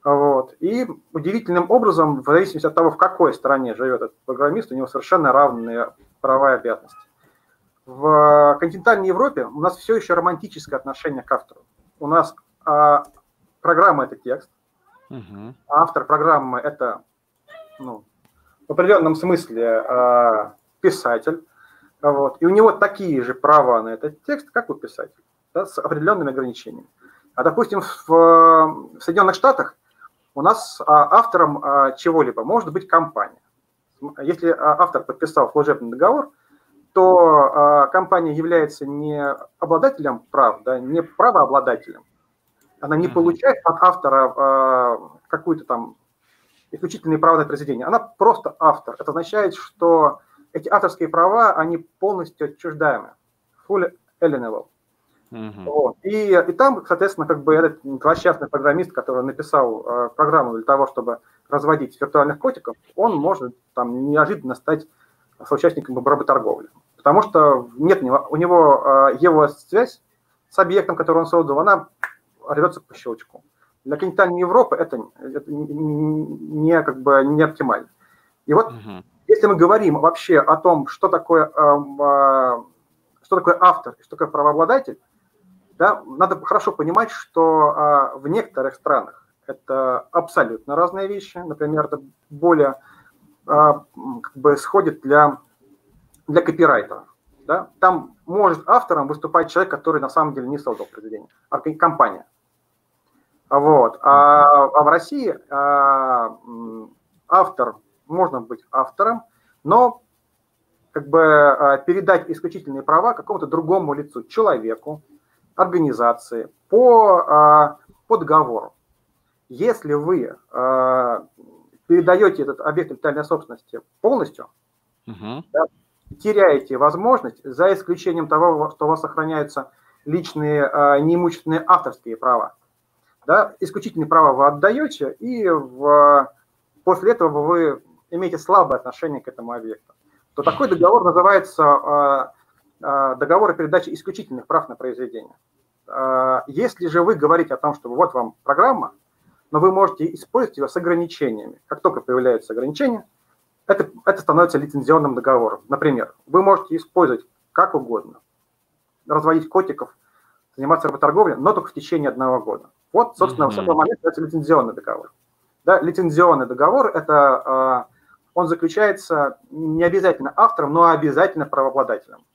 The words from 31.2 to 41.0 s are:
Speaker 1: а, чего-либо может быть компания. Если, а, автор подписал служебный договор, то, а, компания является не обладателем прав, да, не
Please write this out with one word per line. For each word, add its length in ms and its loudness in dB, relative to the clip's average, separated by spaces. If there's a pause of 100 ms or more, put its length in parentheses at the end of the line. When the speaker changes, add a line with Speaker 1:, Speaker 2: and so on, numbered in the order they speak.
Speaker 1:
а, 300 2
чего-либо 520 -2
может 280 -2
быть 140 -8
компания. 540 -2 (840)
Если, 280 -2
а, 320 0
автор 200 -2
подписал 480 -2
служебный 400 -2
договор, 400 0 (640)
то, 240 6 (360)
а, 340 4
компания 460 0
является 540 -2
не 340 -8 (380)
обладателем 640 -2 (100)
прав, 340 0
да, 140 -4
не 240 -4